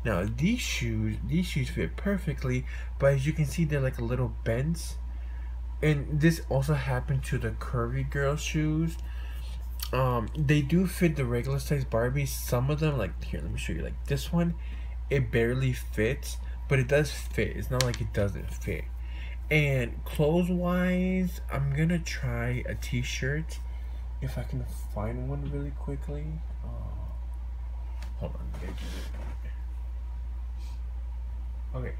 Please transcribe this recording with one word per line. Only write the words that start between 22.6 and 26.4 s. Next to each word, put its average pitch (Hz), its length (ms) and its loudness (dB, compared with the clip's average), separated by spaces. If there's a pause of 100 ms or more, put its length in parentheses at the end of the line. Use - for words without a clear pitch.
a 110 100 -2
t-shirt. 131 840 -2 (640)
If 135 160 -4
I 120 60 -4
can 123 200 -4 (320)
find 123 320 -2
one 143 240 -2
really 143 200 -2
quickly. 147 520 -4 (400)